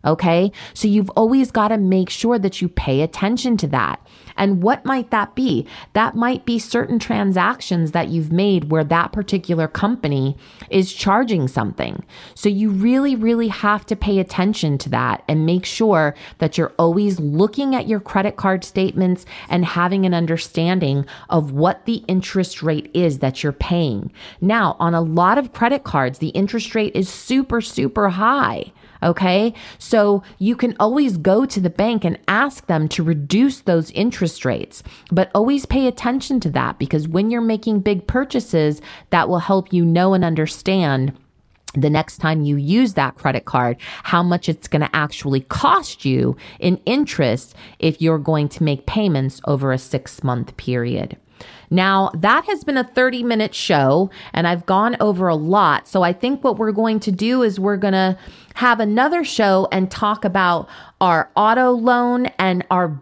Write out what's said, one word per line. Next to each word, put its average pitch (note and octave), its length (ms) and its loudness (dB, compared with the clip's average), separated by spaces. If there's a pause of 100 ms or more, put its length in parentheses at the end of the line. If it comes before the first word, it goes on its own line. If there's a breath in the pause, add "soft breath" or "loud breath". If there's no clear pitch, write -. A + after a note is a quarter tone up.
Okay. E3 480 2 (220 loud breath)
So - 120 -2
you've G3+ 240 2
always B3 400 2
gotta A3 260 0
make F#3+ 320 2
sure A#3 300 0
that F#3+ 240 -2
you F3+ 60 -2
pay C#3 340 0
attention A3 560 -2
to D#3+ 80 -2
that. A#2+ 340 -2 (360 loud breath)
And G3 260 2
what B3 220 0
might B3+ 260 -4
that G#3 240 -2
be? A3 320 -2 (260 loud breath)
That G#3+ 220 0
might A#3+ 320 -2
be A#3 140 0
certain A#3+ 400 -2
transactions F#3+ 920 0
that E3+ 180 -2
you've D#3 220 -2
made F3 400 2
where D#3 140 2
that E3 260 0
particular F3 560 -2
company C#3+ 680 -2 (340 loud breath)
is F#3+ 220 0
charging G3 560 0
something. F#2+ 560 -6 (320 loud breath)
So - 120 0
you G#3 220 2
really, B3 460 2
really A3+ 320 2
have G#3 380 -2
to G#3 100 -2
pay G3 240 0
attention F3+ 580 0
to C#3 120 -8
that A#2+ 380 -2
and D#3 160 2
make F3+ 220 0
sure E3 480 2 (240 loud breath)
that D#3+ 180 -2
you're E3 220 -2
always F#3 400 2
looking G#3 560 0
at - 140 -4
your G#3+ 120 0
credit G3 360 -2
card F#3+ 260 0
statements F#3 640 -2 (220 loud breath)
and F3+ 160 0
having F3+ 420 0
an F3+ 80 2
understanding E3 920 0 (220 loud breath)
of D3+ 220 0
what D#3+ 360 0
the A3+ 200 -4
interest F#3 560 -2
rate D#3 320 -2
is D#3+ 240 2
that C3+ 240 -2
you're D3 100 -2
paying. D3 600 -2 (280 loud breath)
Now, G3+ 380 2
on E3+ 160 0
a E3+ 80 2
lot F3 360 2
of B3+ 140 -4
credit C4+ 300 0
cards, C3+ 380 -2
the D#3 80 -4
interest G3+ 480 -4
rate G#3+ 180 -2
is F#3 140 -2
super, C4 520 -2
super A3 500 -2
high. G#3+ 640 -2 (300 loud breath)
Okay? F#3+ 520 2 (240 loud breath)
So G#3 440 2 (160 loud breath)
you A3+ 180 0
can A#3+ 220 -2
always A#3+ 380 2
go F#3+ 300 2
to G#3 140 -4
the F3 100 2
bank G#3+ 340 0
and E3 140 0 (100)
ask B3+ 380 -2
them D#3 220 0
to - 140 -4
reduce E3 580 2
those E3 320 0
interest G3+ 520 -2
rates, - 380 -4 (280 loud breath)
but F#3 240 2
always C4 320 0
pay C4 200 0
attention B3 540 -2
to E3 100 -2
that, C3 280 -2
because D3+ 300 -2
when G3 220 0
you're A#3+ 100 0
making A3 400 0
big G3+ 260 0
purchases, F3 760 0 (300 loud breath)
that F3 180 2
will F3 100 0
help F#3+ 340 0
you F3 120 4
know F3 300 4
and F3+ 100 2
understand D#3 920 0 (580)
the C#3+ 160 2
next D3+ 280 -2
time D#3+ 240 0
you D3 140 0
use F#3+ 380 2
that C3+ 220 -2
credit C3 280 -2
card, B2 320 0 (280 loud breath)
how F3 180 2
much F3 260 0
it's - 200 -4
gonna D3+ 260 0
actually C#3+ 480 -2
cost - 600 0
you B2+ 320 0 (240 loud breath)
in F3 280 0
interest E3+ 680 -2 (240 loud breath)
if D#3+ 220 0
you're D#3+ 180 2
going D3 300 0
to - 160 -4
make C#3+ 220 -2
payments D3 580 0
over C3+ 260 0
a B2+ 80 0
six-month - 800 -6
period. A#2+ 640 -6 (520 loud breath)
Now, F#3+ 440 2
that G#3+ 320 2
has G4 180 -4
been C#4+ 140 -2
a B3 60 0
thirty-minute A#3+ 720 0
show, D3+ 560 2 (220 loud breath)
and E3+ 160 0
I've E3+ 160 -2
gone G#3+ 340 0
over F#3+ 300 0
a D#3+ 80 2
lot. E3 500 2
So F#3+ 160 0
I F3 120 2
think C4+ 280 -4
what B3 160 0
we're A3 140 -2
going A3 280 0
to G#3 120 -2
do A#3 300 0
is G3 180 0
we're G3+ 160 0
gonna F#3+ 420 2 (360 loud breath)
have A#3+ 260 2
another B3+ 420 2
show G3 480 2
and F#3+ 200 0
talk G#3+ 340 -2
about F3+ 440 0 (340 loud breath)
our E3+ 340 2
auto A#3 360 4
loan B3 540 2 (120)
and F3+ 320 0
our F3+ 180 2 (140)